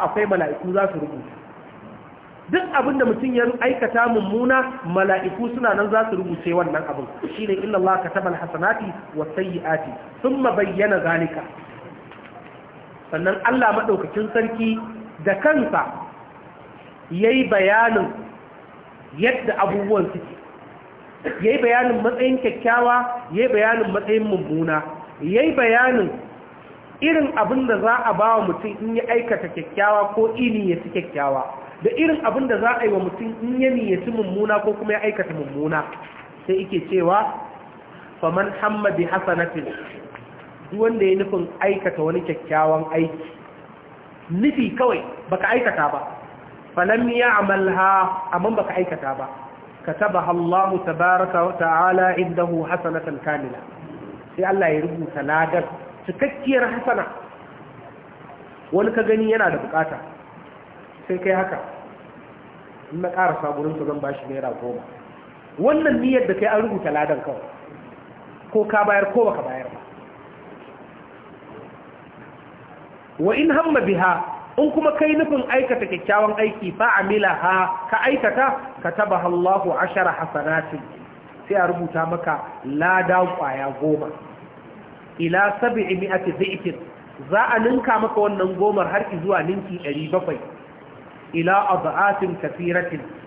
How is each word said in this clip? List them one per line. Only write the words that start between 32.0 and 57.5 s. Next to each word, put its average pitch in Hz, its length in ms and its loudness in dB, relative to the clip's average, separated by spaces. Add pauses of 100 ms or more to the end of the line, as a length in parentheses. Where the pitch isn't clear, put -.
abin 254 240 0
da 220 120 2
za 233 200 2
a 240 40 0
yi 214 80 2
wa 196 80 2
mutum 226 320 -6 (100)
in 254 180 -2
ya 262 100 4
niyyaci 214 400 0
mummuna 208 500 0
ko 208 120 0
kuma 214 200 -4
ya 208 80 0
aikata 208 340 -2
mummuna. 147 500 -2 (640)
Sai 190 140 2
ike 180 300 -4
cewa, 185 340 4 (960)
"Faman 185 400 0
hamma 208 300 0
bi 170 140 0
hasanatin," 170 600 -2 (1080)
duk 208 100 -6
wanda 226 240 4
ya 190 200 6
nufin 175 240 -2 (120)
aikata 190 420 0
wani 160 180 0
kyakkyawan 156 720 0
aiki, 165 360 -2 (1040)
nufi 220 460 2
kawai, 233 240 4 (280)
baka 185 200 0
aikata 214 440 2
ba, 143 80 -4 (720)
"falam 220 340 4
ya'malha," 196 1200 4
amma 175 180 0
baka 208 240 -2
aikata 160 440 -2
ba, 135 100 -8 (560)
"katabaha 180 480 0
Allahu 180 540 2
tabaraka 175 580 2
wa 180 80 0
ta'ala 180 640 4
indahu 170 480 0
hasanatan 160 560 -4
kamila." 135 400 -6 (760)
Sai 180 80 0
Allah 185 280 2
ya 151 80 2
rubuta 165 420 -6
ladar 160 420 2 (420)
cikakkiyar 262 580 0
hasana. 226 400 -2 (1700)